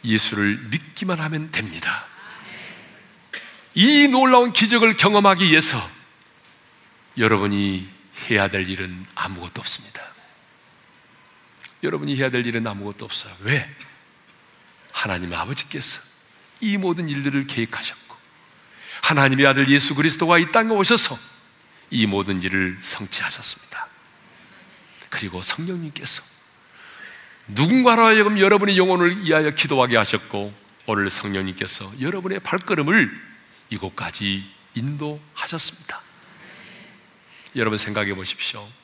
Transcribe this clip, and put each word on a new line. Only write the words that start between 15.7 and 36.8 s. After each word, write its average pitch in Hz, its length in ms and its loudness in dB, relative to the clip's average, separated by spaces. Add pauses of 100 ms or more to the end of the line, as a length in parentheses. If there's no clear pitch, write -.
이 202 160 0
모든 175 320 -2
일들을 139 380 -2
계획하셨고, - 720 -8 (840)
하나님의 139 440 4
아들 135 220 4
예수 139 280 4
그리스도가 165 420 2
이 170 140 0
땅에 226 180 2
오셔서 202 480 2 (720)
이 113 160 0
모든 98 360 -2
일을 92 380 -2
성취하셨습니다. - 1080 -8 (1200)
그리고 92 320 -8
성령님께서 160 800 -8 (1300)
누군가로 226 560 4
하여금 214 340 6
여러분의 196 400 4
영혼을 180 460 2
위하여 156 260 2
기도하게 131 460 2
하셨고, 104 580 -2 (320)
오늘 101 240 0
성령님께서 98 880 -6
여러분의 185 400 -4
발걸음을 170 800 0 (500)
이곳까지 - 800 -6 (260)
인도하셨습니다. 147 1300 -10 (1600)